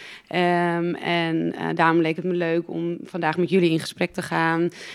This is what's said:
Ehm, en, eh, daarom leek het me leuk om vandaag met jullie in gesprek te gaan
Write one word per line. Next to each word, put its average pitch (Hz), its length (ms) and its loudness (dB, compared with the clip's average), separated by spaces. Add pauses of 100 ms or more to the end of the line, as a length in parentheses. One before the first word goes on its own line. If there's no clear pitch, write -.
(280)
Ehm, 175 640 0
en, 165 600 -2
eh, 175 200 -6
daarom 165 260 4
leek 160 160 0
het 170 80 -6
me 180 100 -2
leuk 170 360 0
om 170 340 -4
vandaag 160 320 -2
met 175 140 2
jullie 175 200 4
in 160 100 2
gesprek - 320 -4
te 180 100 -6
gaan 165 460 2 (260)